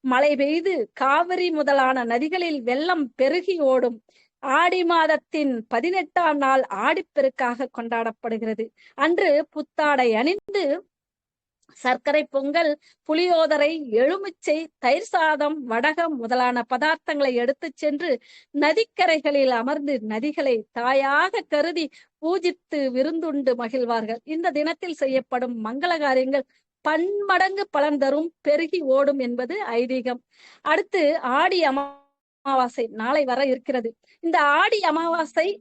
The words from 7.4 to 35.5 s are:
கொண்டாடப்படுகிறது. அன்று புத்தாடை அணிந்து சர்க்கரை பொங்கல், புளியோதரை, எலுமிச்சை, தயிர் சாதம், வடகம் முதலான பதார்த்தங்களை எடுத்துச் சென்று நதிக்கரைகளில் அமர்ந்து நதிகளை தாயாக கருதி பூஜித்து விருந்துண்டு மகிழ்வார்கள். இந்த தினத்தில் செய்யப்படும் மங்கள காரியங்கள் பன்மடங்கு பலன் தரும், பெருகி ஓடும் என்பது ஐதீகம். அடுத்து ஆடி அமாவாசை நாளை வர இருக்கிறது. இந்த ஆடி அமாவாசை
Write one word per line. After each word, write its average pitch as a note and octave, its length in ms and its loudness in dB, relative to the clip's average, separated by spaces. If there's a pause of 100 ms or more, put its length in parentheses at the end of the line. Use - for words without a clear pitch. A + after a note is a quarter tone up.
கொண்டாடப்படுகிறது. A3+ 920 -6 (340)
அன்று E4 320 2 (200)
புத்தாடை D4 640 0
அணிந்து F#4 500 -2 (1120)
சர்க்கரை C#4+ 460 0
பொங்கல், D4 460 0 (380)
புளியோதரை, D#4 600 2 (200)
எலுமிச்சை, D#4 680 0 (220)
தயிர் D4 300 0
சாதம், D#4 560 0
வடகம் D4+ 520 -2
முதலான B3 520 0
பதார்த்தங்களை C#4+ 680 0
எடுத்துச் B3+ 420 -2
சென்று D4+ 340 -4 (440)
நதிக்கரைகளில் D4+ 960 2
அமர்ந்து C#4 500 -2
நதிகளை A#3+ 560 -2 (160)
தாயாக C#4 760 0
கருதி D#4 380 -2 (320)
பூஜித்து E4+ 640 -4 (100)
விருந்துண்டு C#4+ 680 -2
மகிழ்வார்கள். A#3 680 -4
இந்த E4 260 -2
தினத்தில் D#4 500 -4
செய்யப்படும் B3+ 640 -2
மங்கள C#4+ 340 -2
காரியங்கள் C4 480 0 (380)
பன்மடங்கு F#4+ 880 0
பலன் D4 280 0
தரும், C#4+ 320 0 (100)
பெருகி D#4+ 460 0
ஓடும் C#4 320 2
என்பது B3 360 -4 (180)
ஐதீகம். B3 500 -2 (420)
அடுத்து E4 380 2 (320)
ஆடி F4+ 300 2
அமாவாசை C4+ 1300 -4
நாளை B3 320 0
வர B3+ 220 -2
இருக்கிறது. B3+ 440 -2 (340)
இந்த E4 140 2 (160)
ஆடி G#4 280 2
அமாவாசை E4 640 0 (120)